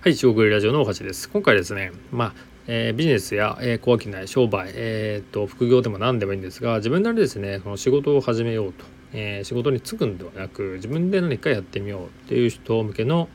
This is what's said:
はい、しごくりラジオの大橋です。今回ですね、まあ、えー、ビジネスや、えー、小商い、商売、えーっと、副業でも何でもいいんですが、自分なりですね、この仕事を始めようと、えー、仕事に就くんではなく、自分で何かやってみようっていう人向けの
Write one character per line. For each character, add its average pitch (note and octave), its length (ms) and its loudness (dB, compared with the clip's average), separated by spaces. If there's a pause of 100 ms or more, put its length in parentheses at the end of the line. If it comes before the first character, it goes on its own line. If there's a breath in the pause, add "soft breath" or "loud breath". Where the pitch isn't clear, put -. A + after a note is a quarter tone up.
は - 60 4
い、 E3 80 6
し - 100 0
ご A#2+ 80 8
く A2 120 6
り G#2 40 6
ラ G#2 120 4
ジ G#2+ 60 2
オ A2+ 40 4
の D3 120 4
大 G#2 120 0
橋 - 80 -12
で F#2+ 80 -8
す。 - 180 -10
今 G#3 140 0
回 A2+ 140 6
で F2+ 80 2
す G#2 100 -6
ね、 F#2+ 160 -6 (180)
ま A#2+ 180 -2
あ、 - 60 -8 (340 loud breath)
え A2+ 240 -2
ー、 - 20 -2
ビ B2+ 100 0
ジ E3 60 4
ネ A#2 100 6
ス - 160 -6
や、 G#2+ 260 0
え A#2+ 140 0
ー、 A2 40 -4
小 A#2+ 200 4
商 F#2+ 240 -10
い、 F#2+ 60 -12
商 B2+ 180 4
売、 F#2+ 260 -2
え A2 480 -4
ー F#2+ 60 -16
っ - 20 -20
と、 G#2 160 -4
副 A#2+ 220 -2
業 B2 140 8
で A#2+ 80 0
も G2+ 80 -6
何 A#2+ 220 0
で G2+ 60 0
も G2 60 -2
い G2 60 -2
い - 20 -6
ん - 20 -10
で F#2 80 -8
す - 140 -12
が、 A#2 140 0
自 G#2+ 120 -2
分 F3 140 2
な A#3 80 0
り A#3 60 0
で F#3+ 100 4
す A#2+ 100 -6
ね、 G2 220 -4
こ F#2+ 100 -10
の G2+ 80 -6
仕 - 120 0
事 C#3+ 260 4
を C#3 60 4
始 A#2 240 0
め A#2 80 -2
よ G#2+ 140 -2
う F2+ 60 -8
と、 - 120 -18 (260)
え G#2 300 -6
ー、 - 20 -8
仕 A#2+ 120 -6
事 A#2+ 160 0
に B2+ 100 0
就 - 160 -10
く D#3 80 0
ん G2+ 120 -2
で F#2 60 -12
は E2+ 80 -14
な F#2+ 160 -10
く、 F#2+ 280 -8
自 F#2 120 -10
分 E3 240 0
で G3 80 2
何 D#3+ 180 0
か - 120 -2
や A2+ 100 2
っ F#2+ 40 -10
て - 180 -8
み G2+ 80 -8
よ G2 140 -8
う - 20 -12
っ - 240 -20
て - 60 0
い A#2+ 120 4
う - 20 4
人 A2+ 320 -2
向 G#2 120 -4
け A2 100 -2
の D#3+ 320 2